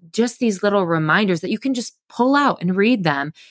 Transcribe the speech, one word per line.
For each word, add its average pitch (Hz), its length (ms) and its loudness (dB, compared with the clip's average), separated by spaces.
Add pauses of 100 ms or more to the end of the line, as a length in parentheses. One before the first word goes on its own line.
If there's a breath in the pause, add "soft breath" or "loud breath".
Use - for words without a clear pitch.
(120)
just 233 280 -2
these 208 240 -2
little 202 220 2
reminders 165 560 0
that 185 100 -8
you 214 80 -2
can 269 140 -4
just 233 240 -8 (120)
pull 262 260 2
out 277 260 0
and 180 140 0
read 208 280 2
them, 143 280 -2 (200 loud breath)